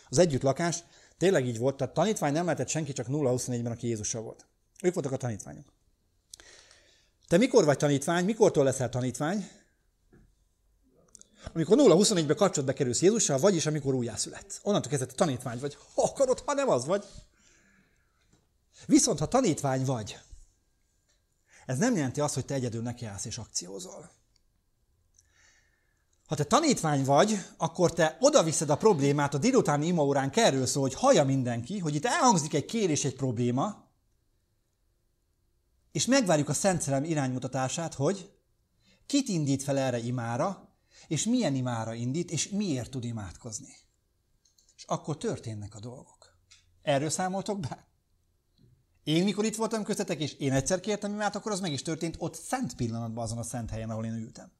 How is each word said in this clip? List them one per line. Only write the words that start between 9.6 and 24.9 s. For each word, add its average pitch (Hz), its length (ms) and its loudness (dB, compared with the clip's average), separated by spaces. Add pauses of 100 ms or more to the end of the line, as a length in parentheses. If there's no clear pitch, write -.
Amikor 165 240 4
nulla 226 180 10
huszonnégybe 170 380 4
kapcsolatba 139 400 0
kerülsz 123 280 -2
Jézussal, 180 360 4
vagyis 165 280 4
amikor 147 280 -2
újjászületsz. - 680 -6
Onnantól 190 260 0
kezdve 139 200 -2
te - 60 -20
tanítvány - 440 -2
vagy. 139 180 -8 (180)
Ha 262 60 2
akarod, 254 440 2
ha 285 80 0
nem, 277 160 0
az 131 160 2
vagy. 202 200 0 (1800)
Viszont 220 340 4
ha 151 80 -2
tanítvány 139 580 2
vagy, 117 340 -4 (1500)
ez 131 120 -4
nem 233 180 2
jelenti 143 260 -2
azt, 147 120 -2
hogy 131 120 -4
te 143 80 -6
egyedül 120 280 -4
nekiállsz 117 440 -10
és 113 120 -10
akciózol. 175 720 -12 (2250)